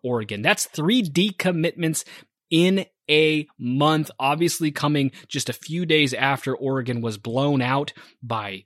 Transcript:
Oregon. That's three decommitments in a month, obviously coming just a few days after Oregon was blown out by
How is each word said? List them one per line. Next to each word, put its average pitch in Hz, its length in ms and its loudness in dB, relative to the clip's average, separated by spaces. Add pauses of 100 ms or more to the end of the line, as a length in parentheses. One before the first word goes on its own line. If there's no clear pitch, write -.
Oregon. 107 400 -4
That's 190 240 0
three 208 360 0
decommitments 170 1000 0 (460)
in 185 340 4 (260)
a 151 360 4 (120)
month, 147 600 0
obviously 156 520 0
coming 147 400 0 (160)
just - 220 -6
a - 40 -4
few 170 320 -6
days 151 300 2
after 135 400 0
Oregon 127 460 -4
was 110 180 -4
blown 131 420 0
out 135 320 -2 (300)
by 104 440 -8